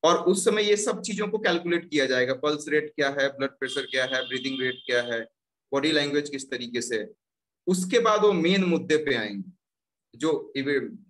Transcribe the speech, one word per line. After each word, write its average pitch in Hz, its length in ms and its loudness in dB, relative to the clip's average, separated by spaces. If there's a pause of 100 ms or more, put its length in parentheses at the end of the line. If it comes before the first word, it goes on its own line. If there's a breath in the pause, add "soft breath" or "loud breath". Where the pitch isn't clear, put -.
और 170 120 6
उस 196 280 2
समय 214 180 2
ये 208 140 4
सब 214 240 -2
चीजों 202 280 -4
को 214 100 -2
calculate 170 520 0
किया 139 160 2
जाएगा, 127 280 2
Pulse 147 340 -2
rate 151 280 0
क्या 143 120 2
है, 139 200 0
Blood 135 220 -4
pressure 135 320 -6
क्या 131 220 -2
है, 127 240 -4
Breathing 127 320 -6
rate 131 140 -2 (120)
क्या 120 160 2
है, 117 220 -4 (480)
Body 139 200 2
language 143 380 0
किस 135 200 -10
तरीके 120 300 -6
से 113 180 -4
है। 101 120 -6 (560)
उसके 185 320 2
बाद 214 240 4
वो 208 100 6
main 185 320 2
मुद्दे 156 320 2
पे 147 180 0
आएंगे, 101 380 -6 (680)
जो 147 380 -2
इवे-, 139 400 -2 (140)